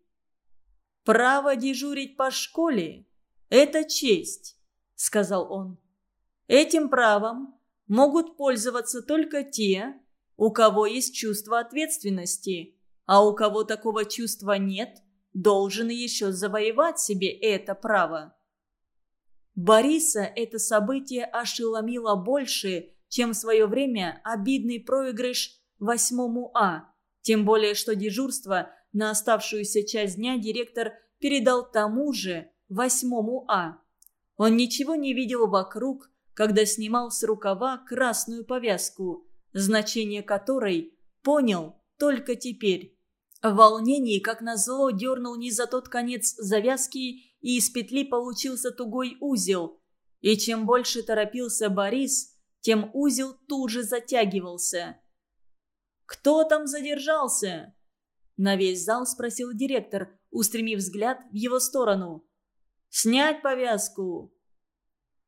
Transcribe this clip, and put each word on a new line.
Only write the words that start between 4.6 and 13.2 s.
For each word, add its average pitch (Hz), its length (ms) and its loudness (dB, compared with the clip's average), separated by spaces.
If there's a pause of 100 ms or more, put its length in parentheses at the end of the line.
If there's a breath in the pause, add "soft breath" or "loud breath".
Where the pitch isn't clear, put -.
сказал 185 580 -2
он. 190 260 -10 (720)
"Этим 294 400 6
правом 233 680 2 (280)
могут 285 500 4
пользоваться 240 640 -2
только 302 420 0
те, 214 560 -2 (360)
у 214 140 4
кого 214 360 4
есть 247 280 -4
чувство 214 460 -2
ответственности, 196 1160 -6 (300)
а 202 180 8